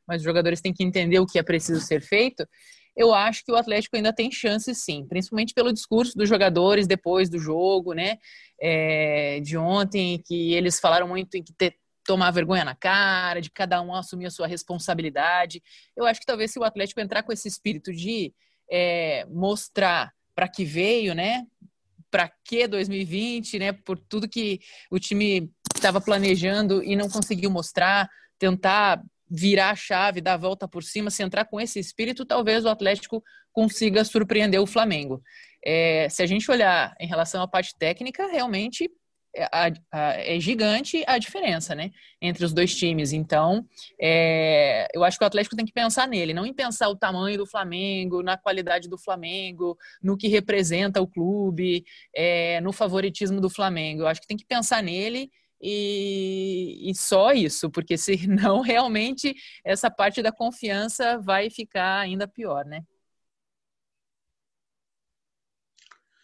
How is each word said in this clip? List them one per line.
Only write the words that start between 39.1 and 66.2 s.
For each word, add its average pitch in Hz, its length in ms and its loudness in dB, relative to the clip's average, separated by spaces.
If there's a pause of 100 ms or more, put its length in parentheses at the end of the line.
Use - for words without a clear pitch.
é, 165 160 -4
a, 170 200 2 (200)
a, 151 220 0
é 170 260 -4
gigante 220 640 0
a 254 120 2
diferença, 180 580 -4
né, 165 160 -8 (300)
entre 175 240 -2
os 160 80 -2
dois 175 200 2
times. 160 380 0
Então, 160 560 0 (320)
é, 160 960 4
eu 175 100 2
acho 185 140 2
que - 80 2
o - 20 4
Atlético 208 300 -2
tem 226 80 -2
que 214 80 -10
pensar 240 340 0
nele, 175 260 -2
não 180 120 -4
em 269 80 -8
pensar 247 340 -2
o 202 80 0
tamanho 196 420 -2
do 202 80 -4
Flamengo, 185 800 -4
na 185 140 -2
qualidade 180 500 -2
do 180 100 -10
Flamengo, 180 800 -6 (240)
no 196 140 0
que 202 140 -2
representa 196 720 2
o 185 60 0
clube, 180 760 0 (320)
é, 170 460 0
no 185 100 -2
favoritismo 196 720 -2
do 190 80 2
Flamengo. 160 540 -2
Eu 156 40 2
acho 160 140 0
que - 60 -20
tem 208 100 -8
que - 80 -14
pensar 233 360 0
nele 214 480 -6 (320)
e, 196 1300 -4
e 185 60 -2
só 202 380 4
isso, 165 360 0
porque 165 280 -2
senão 196 640 2
<laughs> - 20 -4
realmente 247 720 0 (300)
essa 202 260 2
parte 208 300 0
da 220 100 2
confiança 233 840 -2
vai 196 320 0
ficar 196 500 -4
ainda 190 260 -4
pior, 190 380 -6
né? 151 200 -12 (3500)